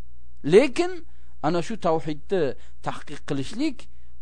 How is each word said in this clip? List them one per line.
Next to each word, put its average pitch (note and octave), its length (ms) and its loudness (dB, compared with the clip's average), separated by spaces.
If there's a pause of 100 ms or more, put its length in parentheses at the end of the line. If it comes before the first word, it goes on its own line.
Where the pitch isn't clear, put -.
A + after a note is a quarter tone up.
(420)
Lekin C4 500 4 (480)
ana E3+ 220 2
shu A3+ 140 -2
tavhidni D#3+ 680 0 (400)
tahqiq - 440 -2
qilishlik G#3+ 500 0 (460)